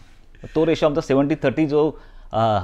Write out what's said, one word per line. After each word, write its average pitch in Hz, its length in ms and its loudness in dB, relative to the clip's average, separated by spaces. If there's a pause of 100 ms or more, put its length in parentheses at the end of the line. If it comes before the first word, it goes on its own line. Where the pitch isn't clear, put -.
(560)
तो 156 100 2
रेशो 165 200 0
आमचा 151 160 0
सेव्हन्टी 143 420 0
थर्टी 151 240 0
जो, 147 240 0 (400)
अ, 110 320 0